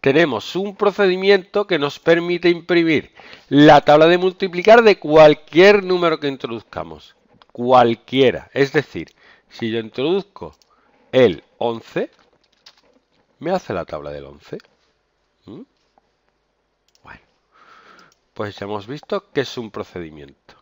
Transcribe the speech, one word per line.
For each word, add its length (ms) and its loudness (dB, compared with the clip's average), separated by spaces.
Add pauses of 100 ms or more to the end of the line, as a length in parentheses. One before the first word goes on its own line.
tenemos 540 -2
un 200 -8
procedimiento 920 -2
que 100 -4
nos 220 -6
permite 500 0
imprimir 640 -2 (360)
la 320 6
tabla 260 4
de 100 2
multiplicar 640 2
de 160 2
cualquier 880 4
número 360 -2
que 80 -8
introduzcamos. 880 -12 (360)
Cualquiera. 1000 0
Es 220 -4
decir, 400 -6 (340)
si 220 -10
yo 100 -6
introduzco 760 -8 (560)
el 320 2 (160)
once, 500 -8 (1300)
me 140 -8
hace 220 -8
la 120 -8
tabla 240 -14
del 160 -14
once. 320 -20 (880)
¿Mm? 160 -20 (1400)
Bueno, 180 -20 (1120)
pues 220 -12
ya 100 -14
hemos 220 -12
visto 440 -12
que 100 -6
es 140 -10
un 140 -12
procedimiento. 920 -18